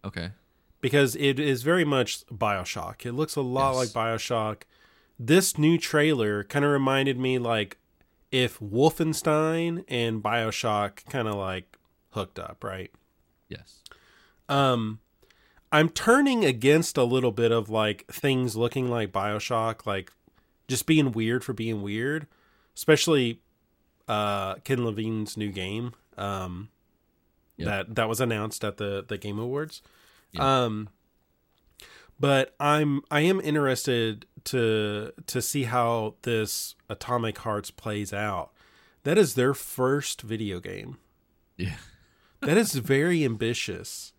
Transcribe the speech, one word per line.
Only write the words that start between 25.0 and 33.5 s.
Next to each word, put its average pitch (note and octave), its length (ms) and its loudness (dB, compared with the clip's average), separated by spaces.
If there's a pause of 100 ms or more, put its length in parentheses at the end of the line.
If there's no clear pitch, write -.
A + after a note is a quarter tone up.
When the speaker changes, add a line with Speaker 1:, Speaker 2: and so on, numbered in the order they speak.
Speaker 2:
new G#2 160 -4
game, G2+ 420 -6 (240)
um, F#2+ 520 -6 (880)
Speaker 1:
Yep. E2 80 -8 (220)
Speaker 2:
that, A2+ 80 -14
that A2+ 140 0
was A2+ 120 -2
announced A2 420 -2
at G2+ 140 -6
the, G2 280 -4
the G#2 120 -6
Game G#2 220 -8
Awards. C#3 420 -8 (500)
Speaker 1:
Yeah. C3+ 340 2
Speaker 2:
Um, G#2+ 240 -6 (1300)
but C3+ 400 2
I'm, D3 500 2
I D3 120 2
am F#3 200 4
interested B2+ 840 0 (200)